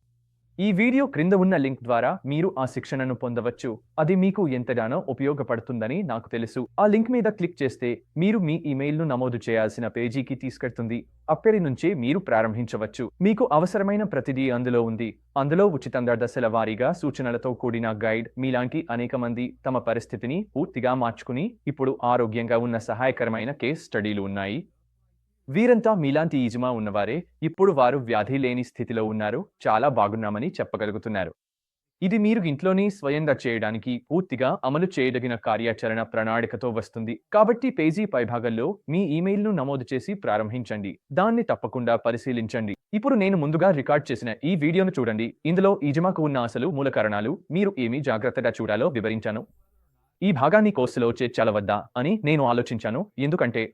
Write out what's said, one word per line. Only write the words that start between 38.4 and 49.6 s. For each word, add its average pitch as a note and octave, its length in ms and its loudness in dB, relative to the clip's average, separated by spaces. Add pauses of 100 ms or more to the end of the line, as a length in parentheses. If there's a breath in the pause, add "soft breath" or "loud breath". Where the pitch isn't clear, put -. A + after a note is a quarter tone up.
మీ D#3+ 280 0
ఇమెయిల్ను G3+ 340 0
నమోదు C#3 420 -2
చేసి C3 200 -4
ప్రారంభించండి. G#2+ 840 -2 (140)
దాన్ని A3 320 2
తప్పకుండా A#2 520 -2
పరిశీలించండి. A#2 800 -2 (180)
ఇప్పుడు B3+ 220 2
నేను G3 220 2
ముందుగా D#3+ 340 2
రికార్డు D3 400 0
చేసిన A#2 320 -4
ఈ E3+ 120 0
వీడియోను F3 440 2
చూడండి. A2+ 340 -2 (120)
ఇందులో F#3+ 380 4
ఈజిమాకు E3 400 0
ఉన్న C#3+ 140 0
అసలు A#2 300 -2
మూల C#3 220 -2
కారణాలు, G#2+ 500 0 (120)
మీరు G3 280 2
ఏమి B2 200 -2
జాగ్రత్తగా B2 500 0
చూడాలో A2 380 0
వివరించాను. A2 600 -4 (760)